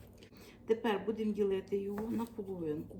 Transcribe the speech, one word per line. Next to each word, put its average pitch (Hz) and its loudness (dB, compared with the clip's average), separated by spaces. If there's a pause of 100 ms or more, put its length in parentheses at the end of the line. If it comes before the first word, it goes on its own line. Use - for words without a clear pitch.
(640)
Тепер 220 2
будемо 220 2
ділити 196 2
його 202 -2
на 226 0
половинку 175 -4